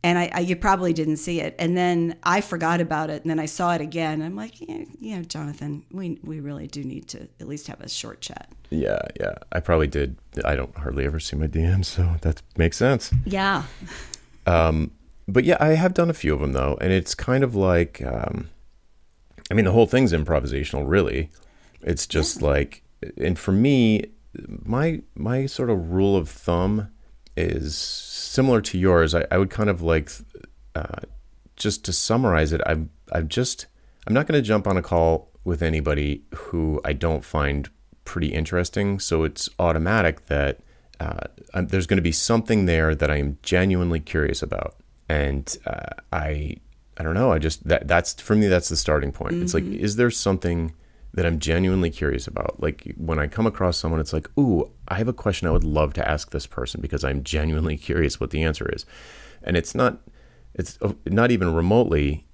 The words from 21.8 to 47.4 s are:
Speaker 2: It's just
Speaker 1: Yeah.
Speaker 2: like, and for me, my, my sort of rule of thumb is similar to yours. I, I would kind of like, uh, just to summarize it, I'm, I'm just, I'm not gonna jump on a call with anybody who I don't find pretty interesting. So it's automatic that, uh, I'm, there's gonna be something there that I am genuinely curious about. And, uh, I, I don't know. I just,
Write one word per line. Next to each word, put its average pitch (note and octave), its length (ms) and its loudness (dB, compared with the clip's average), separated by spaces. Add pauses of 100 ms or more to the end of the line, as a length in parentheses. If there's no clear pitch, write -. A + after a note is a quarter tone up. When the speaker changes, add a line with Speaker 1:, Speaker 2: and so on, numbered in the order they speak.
Speaker 2:
It's D#2+ 240 -2
just - 340 -2
Speaker 1:
Yeah. D2 80 2
Speaker 2:
like, C#2+ 340 0 (360)
and E2+ 180 0
for - 140 -4
me, A#2 540 4 (600)
my, D3+ 380 -2 (140)
my B2+ 300 -2
sort C3 240 -4
of F2 200 0
rule G2 260 4
of E2+ 120 0
thumb G2 640 -2 (460)
is D2 400 -4
similar - 840 0
to - 160 -4
yours. E2+ 380 6
I, D#2+ 160 2
I F2+ 60 4
would F#2+ 120 2
kind G#2+ 180 0
of E2+ 140 0
like, E2 280 2 (680)
uh, - 240 -8 (560)
just - 300 -4
to F2+ 60 -4
summarize F2+ 600 2
it, D#2+ 120 0
I'm, D#2 260 0 (220)
I'm E2 160 0
just, - 380 -2 (400)
I'm A2 80 0
not D3 140 2
gonna D3 140 4
jump G#2+ 260 2
on F#2+ 80 2
a F2 60 0
call E2 460 2 (140)
with E2 180 -2
anybody D2+ 600 0 (140)
who D#2+ 480 -2
I D2 80 -2
don't D#2 320 -2
find C#2+ 440 -2 (360)
pretty D#2+ 240 -4
interesting. F2+ 720 -2
So D#2+ 240 0
it's - 240 -4 (100)
automatic E2+ 680 2
that, C#2+ 340 0 (400)
uh, D#2 260 -6 (260)
I'm, F#2 140 -2
there's F#2 220 0
gonna F#2+ 120 4
be E2 120 2
something A2+ 540 2
there D#2+ 280 4
that D2 160 0
I D2 60 2
am C#2+ 260 -2
genuinely F2+ 580 2
curious D2 400 -2
about. - 360 -6 (320)
And, C#2 480 0 (100)
uh, G1+ 240 -8 (220)
I, D2+ 440 -4 (400)
I D#2 80 -6
don't D#2+ 100 0
know. A#2 160 4
I D#2+ 80 4
just, D#2 300 -2